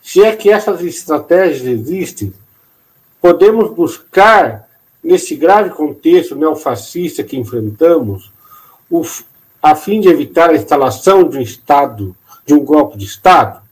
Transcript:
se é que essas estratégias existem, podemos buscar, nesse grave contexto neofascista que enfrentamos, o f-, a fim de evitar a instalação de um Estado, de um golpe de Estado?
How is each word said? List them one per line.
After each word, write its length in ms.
se 200
é 120
que 160
essas 320
estratégias 840
existem, 640
podemos 500
buscar, 960
nesse 340
grave 340
contexto 640
neofascista 880
que 140
enfrentamos, 960
o 140
f-, 200
a 120
fim 260
de 80
evitar 420
a 60
instalação 720
de 100
um 40
Estado, 760
de 80
um 100
golpe 340
de 60
Estado? 680